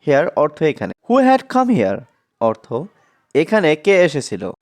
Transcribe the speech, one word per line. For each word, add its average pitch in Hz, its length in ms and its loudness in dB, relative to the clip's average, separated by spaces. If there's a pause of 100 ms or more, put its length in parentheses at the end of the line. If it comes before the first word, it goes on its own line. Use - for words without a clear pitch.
here 147 220 0 (160)
অর্থ 151 140 -4 (140)
এখানে। - 220 -8 (140)
Who 233 80 0 (120)
had 262 140 2 (120)
come 254 160 0 (100)
here 95 200 -2 (500)
অর্থ - 180 -8 (760)
এখানে 180 280 0 (160)
কে 202 80 4 (140)
এসেছিল? 123 360 -6 (180)